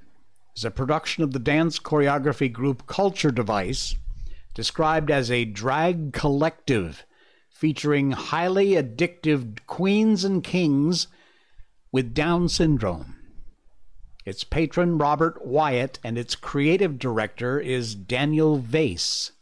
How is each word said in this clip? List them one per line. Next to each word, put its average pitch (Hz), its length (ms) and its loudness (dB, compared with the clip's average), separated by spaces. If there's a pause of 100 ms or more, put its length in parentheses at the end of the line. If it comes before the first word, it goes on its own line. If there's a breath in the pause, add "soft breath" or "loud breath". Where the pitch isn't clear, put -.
(560)
is 113 100 -6
a 110 60 -4
production 151 520 -2
of 139 80 0
the 131 80 -4
dance 151 400 2
choreography 143 720 2
group 123 360 -2
Culture 190 440 0
Device, 107 640 -2 (580 soft breath)
described 156 580 0
as 131 180 0
a 120 160 0
drag 139 640 -2
collective 139 920 0 (440 soft breath)
featuring 147 640 0
highly 185 600 2
addictive 139 960 0
queens 202 560 4
and 190 200 0
kings 160 640 2 (840 soft breath)
with 123 220 0
Down 170 360 2
syndrome. 113 640 0 (1080)
Its - 180 -10
patron, 165 540 0
Robert 151 480 0
Wyatt, 135 580 0
and 113 140 -6
its 120 180 -6
creative 151 640 0
director 120 600 -2
is 120 360 -4
Daniel 143 600 2
Vase. 120 760 -2 (100)